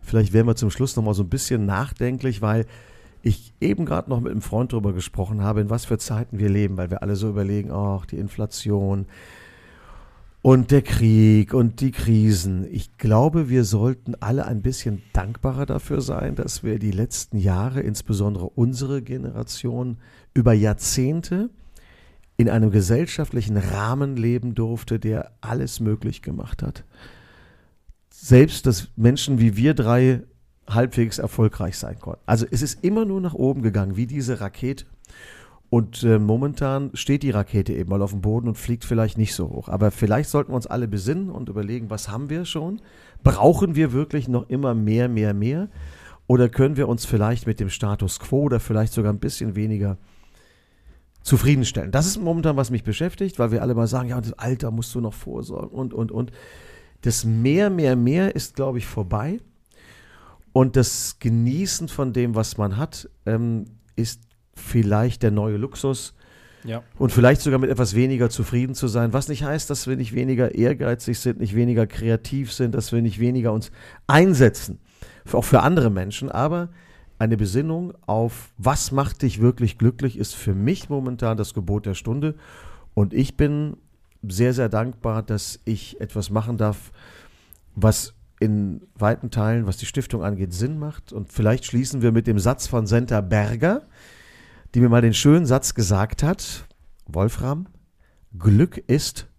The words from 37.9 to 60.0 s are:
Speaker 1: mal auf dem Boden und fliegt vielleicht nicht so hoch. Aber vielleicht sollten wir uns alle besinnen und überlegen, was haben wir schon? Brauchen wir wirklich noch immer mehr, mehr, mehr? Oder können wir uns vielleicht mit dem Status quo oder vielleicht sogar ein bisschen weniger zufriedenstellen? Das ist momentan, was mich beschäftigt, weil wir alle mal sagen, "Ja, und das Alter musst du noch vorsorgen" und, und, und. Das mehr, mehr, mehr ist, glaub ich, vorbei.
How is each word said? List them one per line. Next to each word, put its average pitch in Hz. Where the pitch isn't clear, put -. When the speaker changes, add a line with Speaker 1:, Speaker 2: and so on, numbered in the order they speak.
Speaker 1:
mal 98
auf 98
dem 101
Boden 110
und 107
fliegt 120
vielleicht 113
nicht 110
so 82
hoch. -
Aber 101
vielleicht 110
sollten 147
wir 131
uns 117
alle 120
besinnen 120
und 135
überlegen, 104
was 104
haben 127
wir 170
schon? 170
Brauchen 147
wir 147
wirklich 139
noch 123
immer 127
mehr, 113
mehr, 107
mehr? 131
Oder 123
können 135
wir 139
uns 117
vielleicht 113
mit 110
dem 101
Status 101
quo 139
oder 123
vielleicht 110
sogar 104
ein 101
bisschen 113
weniger 104
zufriedenstellen? 120
Das 143
ist 202
momentan, 165
was 131
mich 120
beschäftigt, 180
weil 117
wir 120
alle 120
mal 117
sagen, 123
"Ja, 123
und 117
das -
Alter 120
musst 117
du 127
noch 110
vorsorgen" -
und, 131
und, 113
und. 120
Das -
mehr, 135
mehr, 156
mehr 143
ist, -
glaub 135
ich, 113
vorbei. 110